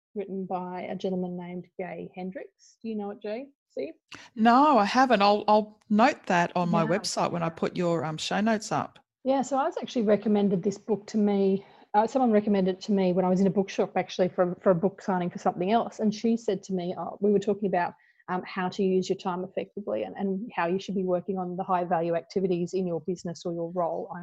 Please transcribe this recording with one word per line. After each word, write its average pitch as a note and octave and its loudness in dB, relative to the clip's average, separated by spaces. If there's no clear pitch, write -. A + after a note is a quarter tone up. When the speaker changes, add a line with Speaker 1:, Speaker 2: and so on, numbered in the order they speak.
Speaker 1:
written F#3+ -6
by F3+ -6
a - -8
gentleman F#3 -4
named F3+ -12
Gay F3 -10
Hendricks. - -14
Do A3+ -8
you A3 -6
know G3+ -6
it, G3+ -14
J A#3 -8
C? C4+ -8
Speaker 2:
No, A#3+ 4
I G3+ 4
haven't. B3 4
I'll, G#3 4
I'll G#3+ 2
note A#3 4
that F3 2
on F3 0
my E3+ 4
Speaker 1:
Yeah. D#3+ 2
Speaker 2:
website F3 0
when E3+ -2
I E3 -2
put - -4
your, E3+ 0
um, D#3 -6
show F3+ -2
notes G#3+ 0
up. - -2
Speaker 1:
Yeah, C4 2
so C4 -2
I C#4 2
was - -2
actually A#3 -2
recommended G3+ 2
this G3+ -2
book G#3+ -4
to A3 -2
me. G3 2
Uh, G#3+ 4
someone B3+ 2
recommended G3+ 2
it - -18
to G#3+ -2
me F#3+ 4
when F#3 2
I F3+ 2
was F#3 4
in G3 4
a F#3+ 4
bookshop, G3 -2
actually, F3+ 0
for, F3+ 0
for G3+ 4
a F#3 8
book F3+ -2
signing F3+ -2
for - -12
something F3+ 0
else. A#3 0
And G#3+ 0
she A3+ 0
said G3+ -2
to - -8
me, F3+ -4
uh, E3+ -6
we G#3 4
were G3+ 6
talking G3+ -2
about, F3+ 0
um, F#3 -2
how F#3 -4
to F#3+ -2
use F#3 2
your F#3+ 0
time F#3 -4
effectively G3+ -6
and, G3 -8
and G3 -4
how E3+ 0
you F3+ 0
should F#3+ -6
be F#3+ 0
working F3+ -2
on F3+ -6
the F#3 -4
high F3+ 0
value E3+ 0
activities F3 -2
in F#3 0
your E3+ -4
business E3+ -8
or E3+ -4
your E3+ -6
role F3 -4